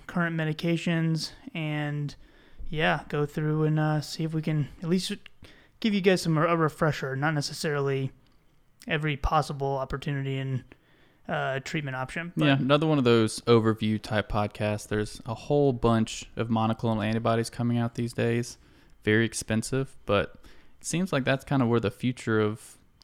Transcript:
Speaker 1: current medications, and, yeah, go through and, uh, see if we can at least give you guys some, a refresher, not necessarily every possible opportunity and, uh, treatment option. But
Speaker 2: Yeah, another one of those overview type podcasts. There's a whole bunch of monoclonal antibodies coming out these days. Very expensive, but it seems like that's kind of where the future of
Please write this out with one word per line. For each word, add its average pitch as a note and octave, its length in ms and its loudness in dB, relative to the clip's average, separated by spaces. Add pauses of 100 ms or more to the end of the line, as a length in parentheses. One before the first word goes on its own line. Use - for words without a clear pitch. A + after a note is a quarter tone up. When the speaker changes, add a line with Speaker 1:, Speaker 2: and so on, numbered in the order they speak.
Speaker 1:
current E3+ 300 -2
medications, D#3+ 960 0 (220)
and, D3 600 -4 (560)
yeah, D#3+ 380 0
go D3 180 0
through D3+ 380 0
and, D#3 160 2
uh, D3+ 220 2
see - 240 -6
if D#3+ 80 -6
we D#3+ 80 -2
can D#3 260 -2 (160)
at D#3+ 60 -4
least F#3 240 0 (680)
give A3 140 2
you G3+ 80 2
guys F#3 220 6
some, D#3+ 140 2
a E3+ 200 4
refresher, D3+ 580 0
not D3+ 180 0
necessarily C#3 760 -2 (760)
every D3+ 300 -2
possible C#3 600 -2
opportunity C3+ 640 -4
and, C3+ 260 -4 (640)
uh, C#3 320 -4
treatment C#3+ 340 -6
option. E3 400 -8
But D#3 100 2
Speaker 2:
Yeah, C#3 140 6
another D3 260 4
one D#3 120 4
of B2+ 80 4
those A2+ 360 6
overview A2 600 4
type G#2+ 280 -2
podcasts. G#2 600 -2
There's G#2+ 360 -4
a A#2 100 -6
whole C#3+ 360 2
bunch A#2 540 0 (100)
of A2+ 140 -4
monoclonal A2+ 560 0
antibodies A2+ 440 0
coming A#2+ 280 -2
out A#2 180 -2
these A#2+ 160 -4
days. A#2 460 -2 (480)
Very G#2+ 180 4
expensive, A2+ 720 -4 (100)
but G2+ 300 0 (460)
it - 40 -14
seems F3 280 -2
like C3+ 100 0
that's C3 220 0
kind C#3 160 2
of A#2 80 2
where A#2 100 4
the G2 120 0
future A#2+ 500 -2
of G#2+ 360 -4 (260)